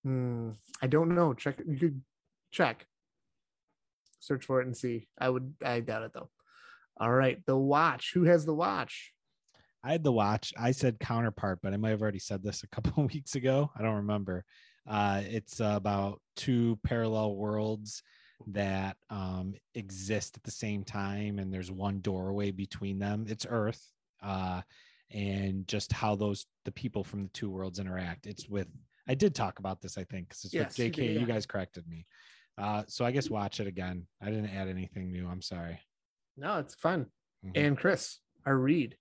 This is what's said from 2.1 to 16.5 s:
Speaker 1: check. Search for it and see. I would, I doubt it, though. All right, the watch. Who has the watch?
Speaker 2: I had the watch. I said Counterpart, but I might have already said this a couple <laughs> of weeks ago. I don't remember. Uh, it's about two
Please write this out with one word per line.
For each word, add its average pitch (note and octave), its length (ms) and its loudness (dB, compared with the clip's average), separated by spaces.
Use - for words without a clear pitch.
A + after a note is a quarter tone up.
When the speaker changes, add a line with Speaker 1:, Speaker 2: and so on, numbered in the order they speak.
Speaker 1:
check. C3 340 2
Search C3+ 260 -2
for C3 160 4
it B2+ 40 -2
and B2 100 -4
see. A#2 320 -4
I B2+ 120 2
would, B2+ 240 -2
I A#2+ 180 0
doubt A2 220 -4
it, - 100 -10
though. - 160 -12
All A#2 100 6
right, C3 340 6
the C3+ 120 4
watch. C#3 560 4
Who F3+ 120 6
has E3 200 8
the D#3 80 2
watch? F3 600 -2
Speaker 2:
I C3+ 120 0
had E3 100 2
the C#3+ 80 6
watch. G#2+ 480 4
I A#2+ 120 4
said B2+ 280 2
Counterpart, A2 640 0
but G2 100 0
I G2+ 40 0
might A2 140 2
have G#2+ 100 2
already G2+ 180 0
said F#2+ 240 -6
this G#2 200 -4
a - 40 -14
couple - 260 -2
<laughs> D3+ 120 4
of - 80 -2
weeks C#3+ 220 -6
ago. C3+ 420 4
I G#2+ 40 -4
don't A2 140 2
remember. G2+ 480 0
Uh, G2+ 380 2
it's G#2+ 380 -6
about G2+ 600 0
two A#2 480 2